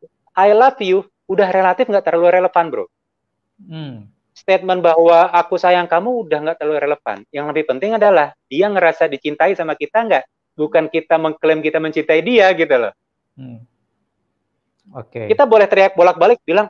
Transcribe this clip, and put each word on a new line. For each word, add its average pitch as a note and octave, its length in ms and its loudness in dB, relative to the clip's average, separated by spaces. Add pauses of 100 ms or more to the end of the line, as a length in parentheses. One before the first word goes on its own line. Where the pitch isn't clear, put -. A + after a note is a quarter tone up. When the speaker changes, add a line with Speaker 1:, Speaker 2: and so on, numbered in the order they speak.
(320)
Speaker 1:
"I G3+ 200 2
love C4 280 4
you" F#3+ 240 -2 (220)
udah F#3+ 220 0
relatif F#3 380 0
nggak G3+ 160 -2
terlalu F3 380 2
relevan, F3+ 280 0
Bro. G#2+ 180 -8 (760)
Speaker 2:
Hmm. C#3+ 480 -16 (240)
Speaker 1:
Statement F#3 480 -2
bahwa E3+ 480 4
"aku F3 260 0
sayang F3 300 0
kamu" G3+ 400 -4
udah D3+ 140 -4
nggak D#3+ 180 -6
terlalu D3+ 220 -4
relevan. A#2+ 500 -6
Yang D3 240 -10
lebih D3+ 160 -4
penting C#3+ 240 -4
adalah G3 380 2 (180)
dia E3 160 -2
ngerasa F3 400 0
dicintai D3+ 480 -4
sama D#3+ 240 -6
kita F3+ 240 -4
nggak? F3 220 -2 (340)
Bukan D3+ 320 -2
kita D#3+ 260 -2
mengklaim D#3 460 -2
kita D#3 160 -4
mencintai D#3 420 -2
dia G3 320 2
gitu D#3+ 220 0
loh. A2+ 180 -2 (440)
Speaker 2:
Hmm. B2 260 -20 (1300)
Oke. A2+ 400 -14
Speaker 1:
Kita - 160 2
boleh G#3+ 240 4
teriak F#3+ 240 2
bolak-balik, F3 480 2
bilang, G3+ 280 -2